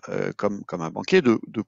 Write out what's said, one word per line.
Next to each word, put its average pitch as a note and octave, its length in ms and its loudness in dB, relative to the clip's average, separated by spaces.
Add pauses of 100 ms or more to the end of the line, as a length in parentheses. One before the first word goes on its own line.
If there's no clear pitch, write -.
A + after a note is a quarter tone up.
euh, G2 240 -2
comme, G2+ 320 -2
comme F2+ 160 -8
un D#2+ 80 -4
banquier, G#2 320 4
de, A#2+ 260 6
de A2+ 200 -4